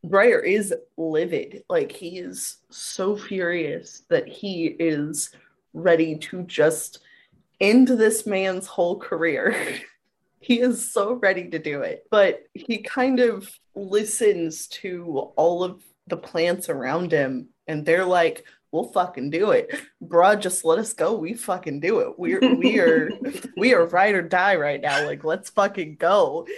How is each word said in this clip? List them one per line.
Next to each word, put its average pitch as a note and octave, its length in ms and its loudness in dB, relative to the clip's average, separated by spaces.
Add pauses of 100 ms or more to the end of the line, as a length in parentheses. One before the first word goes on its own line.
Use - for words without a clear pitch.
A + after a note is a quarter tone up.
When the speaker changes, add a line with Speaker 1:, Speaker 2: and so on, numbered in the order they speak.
Speaker 1:
Briar G3 360 4
is G3 340 0 (240)
livid. E3 720 -4
Like, E3 220 0
he F3+ 260 -14
is F3+ 400 -12 (120)
so - 460 -6
furious E3+ 960 -6
that E3 180 2
he F3+ 380 -6 (140)
is D3+ 500 -2 (440)
ready E3 440 2
to F3+ 260 -10
just - 560 -2 (640)
end A#3+ 260 6
this A3 380 2
man's F#3+ 420 -2
whole F3 320 0
career. E3 560 0 (260)
<laughs> - 40 -18 (600)
He A#3 140 2
is B3 320 0
so G#3+ 220 0
ready F#3+ 380 0
to D#3+ 60 -6
do D3 260 -6
it, - 280 -8
but G3 300 4 (120)
he A3 260 -8
kind B3+ 420 0
of G#3 280 0 (260)
listens G3+ 920 -2
to F3 720 -8
all F3 260 2
of F#3 180 -8 (260)
the E3+ 100 -6
plants E3+ 500 -2
around D#3+ 460 -4
him, C3+ 340 -2 (180)
and D3+ 200 -6
they're E3+ 180 4
like, F3 400 2 (260)
"We'll D#3+ 220 -4
fucking C#3+ 380 -2
do F3+ 220 0
it. - 220 2 (300)
Bruh, F#3 340 6
just F3+ 280 -4
let E3 140 4
us A3 120 -6
go. F3+ 240 0
We F3 180 -6
fucking F3+ 460 -6
do F3 200 0
it. - 200 -4
We're, F3+ 220 0 (160)
we A3 240 2
are, D#3+ 280 4 (240)
Speaker 2:
<laughs> - 220 -14
Speaker 1:
we B3 180 4
are E3+ 120 6
ride F#3+ 300 4
or F3+ 60 2
die F3+ 360 2
right C#3+ 240 -2
now. D3 240 0
Like, D3 180 -8
let's D#3+ 260 -4
fucking G3 460 -2
go." E3+ 500 2 (120)